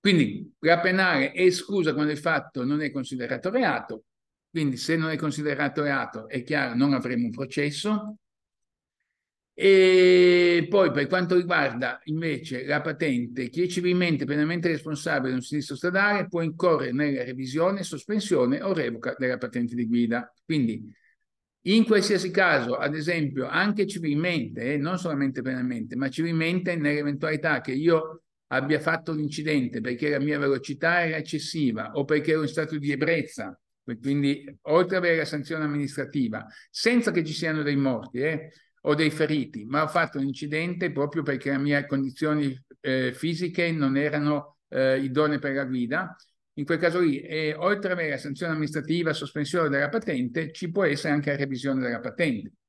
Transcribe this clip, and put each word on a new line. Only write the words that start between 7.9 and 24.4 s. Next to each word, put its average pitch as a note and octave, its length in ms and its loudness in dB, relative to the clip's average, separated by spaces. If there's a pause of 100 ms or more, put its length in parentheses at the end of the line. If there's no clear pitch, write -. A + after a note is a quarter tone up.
E F3+ 1160 8
poi F#3 220 6
per C#3+ 160 0
quanto F#3 280 2
riguarda C#3 680 0
invece D3+ 600 -4
la C#3+ 160 0
patente, B2+ 680 -2
chi E3 120 -2
è F3+ 40 2
civilmente F3 580 0
e - 20 -4
penalmente D#3 420 0
responsabile D3+ 640 -2
di B2+ 40 -2
un B2+ 80 -2
sinistro D3 340 -6
stradale F#3+ 520 0
può E3+ 120 -2
incorrere D#3+ 520 0
nella C#3 300 0
revisione, C3+ 600 -2
sospensione D3 800 0
o G3 100 0
revoca B2 460 -2
della B2+ 180 0
patente A#2+ 380 -4
di A#2+ 120 -2
guida. A#2 460 0 (120)
Quindi B2 460 -2 (760)
in G#3+ 180 6
qualsiasi G3 460 4
caso, D#3 460 2
ad D3 200 -2
esempio, D3 500 -2
anche G3 400 0
civilmente, D3 840 -2